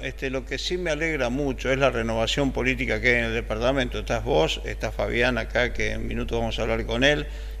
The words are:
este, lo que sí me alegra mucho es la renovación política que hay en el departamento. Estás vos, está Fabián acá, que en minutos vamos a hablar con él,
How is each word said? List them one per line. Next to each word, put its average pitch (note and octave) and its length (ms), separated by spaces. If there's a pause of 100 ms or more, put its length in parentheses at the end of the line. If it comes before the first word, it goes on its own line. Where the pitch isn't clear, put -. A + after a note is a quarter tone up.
este, C3+ 280
lo C3 160
que C3+ 120
sí - 200
me F3 140
alegra D3+ 380
mucho C3 420
es C3+ 60
la C3+ 120
renovación A#2 600
política A#2+ 480
que A#2+ 80
hay B2 80
en A#2 80
el A2+ 100
departamento. A#2 640
Estás A2 260
vos, D3 400
está A2+ 280
Fabián A#2 440
acá, A2+ 360
que G#2+ 180
en A2+ 160
minutos A#2 320
vamos A2+ 220
a - 20
hablar A2+ 240
con A2+ 160
él, D3 240 (340)